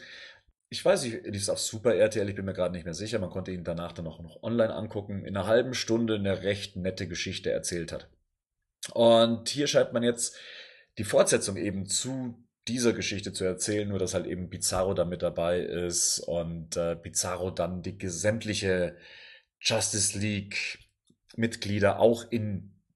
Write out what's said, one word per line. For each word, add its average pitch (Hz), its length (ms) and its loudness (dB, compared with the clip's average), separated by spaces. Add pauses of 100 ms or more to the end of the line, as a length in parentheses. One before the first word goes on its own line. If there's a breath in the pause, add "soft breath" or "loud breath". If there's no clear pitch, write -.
(720 loud breath)
Ich - 140 -6
weiß 175 200 4
nicht, 113 200 -6
lief's 101 240 -4
auf 82 120 0
Super 110 340 2
R 104 160 6
T 113 80 -2
L, 101 100 2
ich 98 60 -4
bin 98 100 -6
mir 95 80 -4
gerade 90 220 0
nicht 85 100 -6
mehr 85 100 -6
sicher. 107 260 -4
Man 87 100 -4
konnte 92 220 -6
ihn 87 100 -6
danach 85 300 -6
dann 82 160 -8
auch 80 120 -12
noch - 220 -18
online 113 320 2
angucken. 101 500 -6
In 92 120 -4
einer 95 100 0
halben 123 260 4
Stunde 113 440 0
eine 98 260 0
recht 101 320 -2
nette 92 320 -4
Geschichte 85 460 -4
erzählt 85 400 -4
hat. - 160 -10 (840)
Und 117 580 6
hier 143 180 0
scheint 131 240 4
man 120 100 0
jetzt 120 320 0 (640 loud breath)
die 107 60 -2
Fortsetzung 123 520 4
eben 95 300 -2
zu 127 480 -4 (320)
dieser 117 280 2
Geschichte 98 380 -4
zu - 120 -4
erzählen, 104 440 -2
nur 98 120 0
dass 92 140 -2
halt 87 120 -2
eben 90 240 -6
Bizarro 95 440 0
da 87 100 2
mit 85 180 -4
dabei 87 380 0
ist - 580 -2
und, 82 580 -4
äh, 85 240 0
Bizarro 90 520 -4
dann 90 300 -4
die 95 160 -8
gesamtliche 98 1000 0 (640 soft breath)
Justice 107 580 0
League 101 600 -4 (560)
Mitglieder 101 640 2
auch 113 300 6
in 104 380 -2 (260)